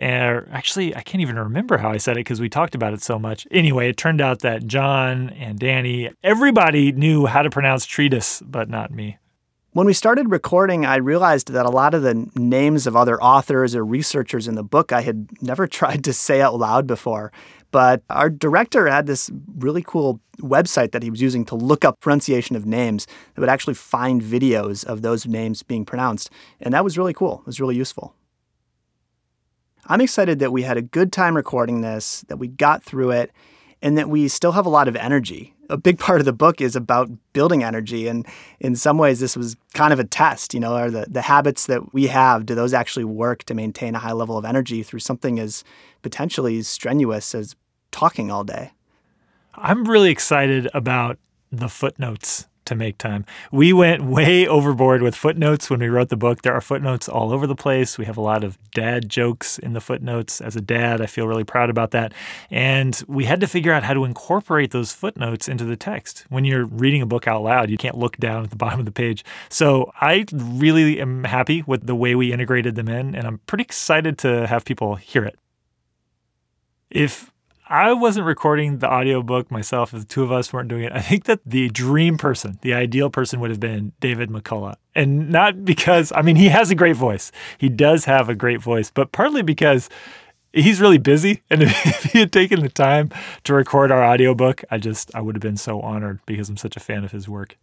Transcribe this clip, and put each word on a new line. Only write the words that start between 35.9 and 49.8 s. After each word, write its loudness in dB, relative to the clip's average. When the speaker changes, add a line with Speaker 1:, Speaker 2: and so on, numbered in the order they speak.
Speaker 2:
part 4
of 2
the 2
book 4
is -2
about 0
building 2
energy, -6
and -6
in -2
some 2
ways 4
this -4
was -8
kind 4
of 2
a -2
test, 0
you -4
know, -2
are -2
the, -6
the -6
habits 2
that -4
we 2
have, 4
do -4
those 0
actually -2
work -4
to -8
maintain -6
a -6
high -8
level -6
of -6
energy -2
through -12
something -4
as -8
potentially -4
strenuous -2
as -10
talking -2
all -6
day? -12
Speaker 1:
I'm -2